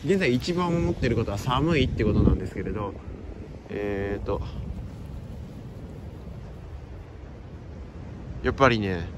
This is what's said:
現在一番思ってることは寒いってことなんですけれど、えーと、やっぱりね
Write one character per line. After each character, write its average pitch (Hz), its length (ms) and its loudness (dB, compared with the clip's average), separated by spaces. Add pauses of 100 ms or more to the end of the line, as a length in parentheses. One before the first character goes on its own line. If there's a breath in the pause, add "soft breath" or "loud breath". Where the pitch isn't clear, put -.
現 185 140 6
在 143 140 6
一 170 200 2
番 180 140 2
思 170 240 2
っ - 20 0
て 131 160 2
る 117 80 4
こ 113 80 2
と 104 60 -2
は 101 60 0
寒 135 420 4
い 127 60 6
っ 127 40 0
て - 160 0
こ 98 80 6
と 104 80 6
な - 80 10
ん - 100 6
で 92 80 -4
す - 60 -8
け 104 100 -4
れ - 80 -2
ど、 101 220 -2 (760)
え 101 540 -2
ー - 20 -6
と、 98 140 0 (4000 loud breath)
や 127 100 4
っ - 20 -2
ぱ 135 160 8
り 117 100 6
ね 92 260 2 (120)